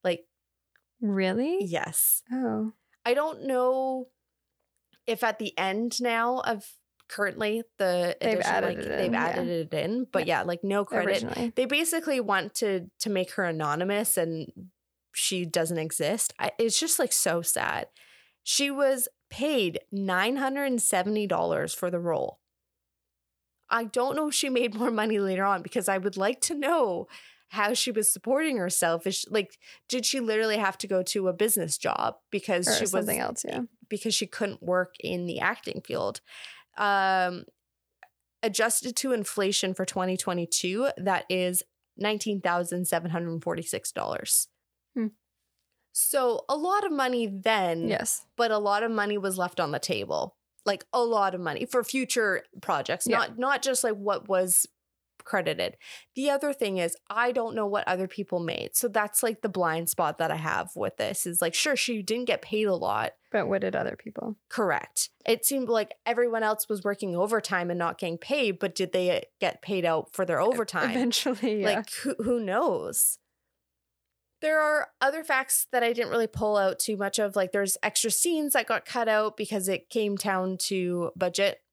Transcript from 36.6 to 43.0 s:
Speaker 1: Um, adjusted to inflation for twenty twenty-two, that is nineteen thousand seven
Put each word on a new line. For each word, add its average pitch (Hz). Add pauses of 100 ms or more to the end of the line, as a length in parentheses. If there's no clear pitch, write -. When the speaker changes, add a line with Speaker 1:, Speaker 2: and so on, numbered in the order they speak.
Speaker 1:
Um, 190 (960)
adjusted 226
to 269
inflation 196
for 190
twenty 185
twenty-two, 180
that 185
is 180 (360)
nineteen 208
thousand 175
seven 170